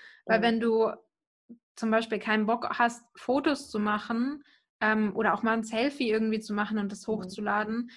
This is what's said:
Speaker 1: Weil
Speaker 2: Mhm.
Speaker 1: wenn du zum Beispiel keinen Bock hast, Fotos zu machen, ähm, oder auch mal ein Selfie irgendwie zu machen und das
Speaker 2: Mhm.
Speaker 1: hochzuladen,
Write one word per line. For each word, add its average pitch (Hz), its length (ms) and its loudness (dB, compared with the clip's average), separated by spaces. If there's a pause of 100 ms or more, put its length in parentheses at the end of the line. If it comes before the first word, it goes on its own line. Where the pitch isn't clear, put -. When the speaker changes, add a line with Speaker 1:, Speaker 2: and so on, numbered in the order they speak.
(280)
Speaker 1:
Weil 220 140 4
Speaker 2:
Mhm. - 0 -
Speaker 1:
wenn 226 180 2
du 220 320 2 (840)
zum 220 160 -2
Beispiel 226 280 2
keinen 214 260 0
Bock 233 320 0
hast, 240 260 2 (120)
Fotos 277 540 0
zu 214 100 -4
machen, 233 640 -2 (380)
ähm, 214 340 2
oder 214 180 2
auch 208 100 -2
mal 226 100 2
ein 226 100 0
Selfie 240 460 0
irgendwie 220 300 0
zu 214 140 -8
machen 208 240 -2
und 202 140 -2
das - 160 -14
Speaker 2:
Mhm. 185 280 -4
Speaker 1:
hochzuladen, 214 600 -2